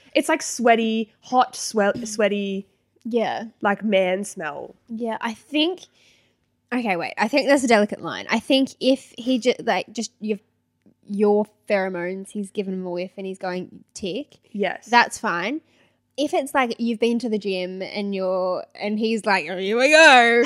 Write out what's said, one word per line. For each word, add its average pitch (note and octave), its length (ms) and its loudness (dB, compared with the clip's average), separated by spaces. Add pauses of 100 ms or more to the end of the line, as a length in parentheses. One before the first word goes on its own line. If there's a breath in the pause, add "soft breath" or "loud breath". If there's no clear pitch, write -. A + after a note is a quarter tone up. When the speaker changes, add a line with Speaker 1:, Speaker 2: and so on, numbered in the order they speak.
(140)
Speaker 1:
It's - 140 2
like D#4+ 160 0
sweaty, A3+ 800 2
hot, - 340 0
swell, G3+ 380 0
Speaker 2:
<clears throat> B3 120 -8
Speaker 1:
sweaty, G3+ 640 -2 (380)
Speaker 2:
Yeah. G#3+ 400 -2 (160)
Speaker 1:
like, G3+ 200 0
man F#3+ 440 0
smell. C#3+ 500 -12 (140)
Speaker 2:
Yeah, A3+ 320 -6
I A3+ 120 -6
think, D#4 480 -4 (920)
okay, A3+ 240 -2
wait. D#3 220 -6
I G#3 80 0
think C4 200 0
there's C#4 160 4
a C4+ 40 2
delicate G#3 340 2
line. G2+ 300 -8
I A3+ 80 0
think C4+ 400 2
if C4 360 0
he B3 220 -2
ju-, A#3 160 0 (100)
like, G3 300 -2
just A3+ 260 -8
your, G#3+ 200 -4 (680)
your G#3 380 2 (240)
pheromones, F#3+ 640 -4
he's G3+ 180 -8
given F#3+ 240 -6
him F#3 120 -6
a F3+ 60 -8
whiff F3 240 -6
and F#3+ 120 -10
he's F#3+ 100 -10
going F#3 460 -8 (100)
tick, G#3 440 -10 (140)
Speaker 1:
Yes. - 360 -4
Speaker 2:
that's A#3 320 2
fine. G3 420 -4 (560)
If C#4+ 180 -2
it's C4+ 180 -2
like B3+ 260 0
you've A#3 200 -2
been A#3 200 2
to A#3+ 100 -4
the G#3+ 100 -2
gym F#3 420 -4
and G3+ 320 -6
you're, F#3 500 -2 (120)
and G#3 240 -4
he's A3 260 -2
like, F#3+ 240 2
"Oh, F#3 80 -6
here F#3+ 220 -2
we C4+ 100 4
go. B3+ 560 8